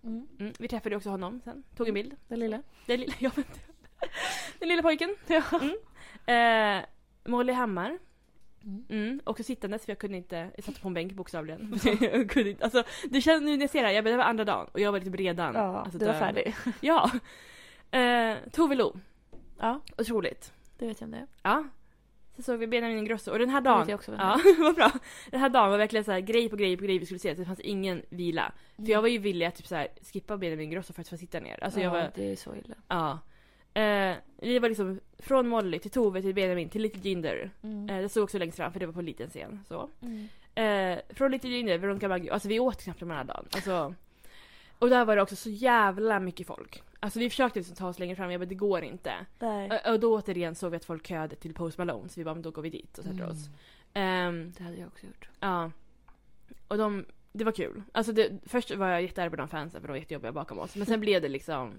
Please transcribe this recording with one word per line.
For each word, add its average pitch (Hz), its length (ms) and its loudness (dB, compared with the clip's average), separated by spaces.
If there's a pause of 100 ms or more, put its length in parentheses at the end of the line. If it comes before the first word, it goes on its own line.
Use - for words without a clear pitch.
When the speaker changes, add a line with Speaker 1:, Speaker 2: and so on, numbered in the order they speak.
Speaker 1:
Mm. 233 240 -8 (120)
Speaker 2:
Mm, 208 200 -8
vi 233 80 -8
träffade 220 280 -4
också 202 140 -8
honom 196 340 -8
sen. 247 200 -16 (120)
Tog 233 120 -2
en 214 80 0
Speaker 1:
Mm. 202 80 -2
Speaker 2:
bild. 277 120 -12 (120)
Speaker 1:
Den 233 120 -6
lilla. 226 220 -2 (240)
Speaker 2:
Den 240 140 2
lilla, 254 160 -6
<laughs> - 40 -16
ja, 254 160 2
men 277 180 -2
det, - 540 -14 (520)
den 349 100 -4
lilla 339 120 4
pojken. 330 340 4 (120)
Speaker 1:
Ja. 320 160 4 (180)
Speaker 2:
Mm. 302 140 0 (580)
Eh, 220 520 6 (460)
Molly 247 220 2
Hammar. 233 460 0 (640)
Speaker 1:
Mm. 214 260 -10
Speaker 2:
Mm, 226 340 -4
också 226 200 -6
sittandes, 214 420 -6
för 220 60 -6
jag 196 80 -8
kunde 202 180 -6
inte, 175 380 -8
jag 208 100 -14
satt 269 160 -10
på 190 60 -8
en 180 60 -4
bänk 175 200 -4
bokstavligen. 185 680 -8 (100)
Speaker 1:
<laughs> 208 120 2
Speaker 2:
Jag 226 280 2
kunde 214 200 2
inte, - 140 -4
alltså, 233 200 4 (260)
det 254 120 4
känns, 311 220 6
nu 294 120 2
när 277 80 2
jag 285 60 2
ser 294 120 2
det 226 60 4
här, 196 80 4
jag 214 80 4
bara, 220 80 4
det 247 60 4
var 247 60 4
andra 220 220 2
dagen 110 260 -2
och - 80 -4
jag 208 120 4
var 196 80 0
liksom 185 180 -6
redan, 175 380 -2
Speaker 1:
Ja, 202 220 0
Speaker 2:
alltså, 175 220 -8
Speaker 1:
du 214 60 2
var - 80 4
Speaker 2:
död. 156 60 0
Speaker 1:
färdig. 208 360 0 (240)
Speaker 2:
Ja. 285 320 6 (800)
Eh, 240 460 4 (140)
Tove 285 240 4
Lo. 233 180 4 (680)
Speaker 1:
Ja. 240 200 -2 (180)
Speaker 2:
Otroligt. 220 560 -4 (240)
Speaker 1:
Det 233 100 -6
vet 220 140 -8
jag 226 60 -12
om 220 40 -12
det 226 60 -10
är. 277 100 -14 (160)
Speaker 2:
Ja. 262 200 4 (720)
Så 247 80 -12
såg 240 160 -2
vi 226 80 -2
Benjamin 233 300 0
Ingrosso. 214 340 -4
Och 214 80 0
den 247 100 4
här 277 120 2
Speaker 1:
Det 262 80 6
vet 214 80 10
Speaker 2:
dagen, 165 120 4
Speaker 1:
jag 202 80 0
också - 140 -12
vem 208 80 -8
Speaker 2:
ja, 196 240 4
Speaker 1:
det 381 60 12
är. 320 140 10
Speaker 2:
<laughs> - 0 -
vad 320 120 8
bra. 285 160 8 (400)
Den 254 80 -2
här 269 100 6
dagen 233 220 8
var 202 60 6
verkligen 214 260 2
så 208 80 -2
här 185 80 2
grej 226 300 2
på 214 60 -4
grej 190 220 2
på 190 60 -6
grej 190 160 2
vi 170 60 -4
skulle 180 140 -10
se. 160 160 -2
Så 180 60 -8
det 175 40 -4
fanns 185 140 -8
ingen 190 500 -2
vila. 175 420 -2 (240)
För 214 60 -14
Speaker 1:
Mm. 220 100 0
Speaker 2:
jag 214 100 6
var 233 80 6
ju 240 80 2
villig 190 280 0
att 170 100 -2
typ - 120 -16
så 175 80 -6
här 147 120 -2 (260)
skippa 202 240 -6
Benjamin 160 280 -4
Ingrosso 175 280 -8
för 175 80 -12
att - 80 -12
få 170 80 -10
sitta 175 220 -10
ner. - 240 -10
Alltså, 196 160 -2
jag 180 160 2
Speaker 1:
Ja, 170 60 0
Speaker 2:
var 156 140 -4
Speaker 1:
det 196 160 -4
är 190 40 -4
så - 200 -12
illa. - 200 -14 (120)
Speaker 2:
Ja. 160 320 -2 (600)
Eh, 196 340 4 (220)
vi 247 220 2
var 233 100 4
liksom 196 300 -2 (200)
från 262 280 2
Molly 196 320 0
till 202 120 -10
Tove 196 300 2
till 190 140 0
Benjamin 180 340 2
till 214 120 -4
Little 202 280 -4
Jinder. 165 420 -2 (120)
Speaker 1:
Mm. 208 260 -8
Speaker 2:
Eh, 190 120 -4
det 202 80 -2
stod 214 140 2
också 196 140 -2
längst 170 200 -4
fram 170 160 -4
för 185 60 -8
det 180 60 -2
var 165 80 -10
på 175 60 -8
en 170 60 -6
liten - 240 -8
scen. - 380 -12
Så. 277 220 -8 (120)
Speaker 1:
Mm. 220 260 -10 (280)
Speaker 2:
Eh, 202 440 2 (160)
från 269 160 4
Little 262 180 -4
Jinder, 226 280 0
Veronica 196 320 -2
Maggio. 180 240 -2
Alltså 202 140 -2
vi 220 120 2
åt 247 240 2
knappt 175 160 -10
den 175 120 -8
här 143 120 -6
dagen. - 300 -10
Alltså, 180 400 -2 (840)
och 240 100 6
där 247 160 8
var 214 100 6
det 202 60 6
också 196 140 2
så - 140 -10
jävla 214 720 4
mycket 185 280 -6
folk. - 360 -14 (160)
Alltså 214 200 -4
vi 240 100 2
försökte 233 300 2
liksom 175 160 -10
ta 185 120 -8
oss 180 120 -8
längre 180 160 -6
fram, 180 160 -6
jag 180 100 -4
bara, 180 40 -4
det 190 100 -8
går 190 280 2
inte. 127 300 -8 (260)
Speaker 1:
Nej. 202 300 -4 (160)
Speaker 2:
Och, 233 80 4
och 220 60 4
då 226 180 4
återigen 175 380 -4
såg 175 160 -6
vi 170 60 -4
att - 80 -10
folk 160 220 -8
köade 156 280 -6
till 160 180 -12
Post 165 240 -6
Malone, 170 320 -4
så - 100 -14
vi 165 60 -8
bara, 156 80 -4
men 165 100 -8
då 160 80 -8
går 156 100 -10
vi 160 80 -8
dit - 280 -12
och - 60 -14
sätter 185 140 -8
Speaker 1:
Mm. 175 120 -6
Speaker 2:
oss. 151 200 -10 (440)
Ehm, 180 640 -2
Speaker 1:
Det 185 60 -14
hade 170 140 -12
jag 175 100 -12
också - 180 -20
gjort. - 240 -18 (100)
Speaker 2:
ja. 175 320 -2 (960)
Och 147 100 -2
de, 208 280 -2 (260)
det 220 120 -6
var 220 80 2
kul. 196 400 -6
Alltså 226 220 0
det, 214 180 4 (140)
först - 260 -2
var 196 160 0
jag 175 140 2
jättearg 175 300 -4
på - 60 -8
de 170 100 -6
fansen 160 340 -10
för - 60 -12
de 147 60 -8
var 135 60 -6
jättejobbiga 139 320 -8
bakom 147 280 -8
oss. - 160 -8
Men 202 100 -4
sen 220 140 2
blev 202 220 4
det 147 80 -2
liksom 135 500 -6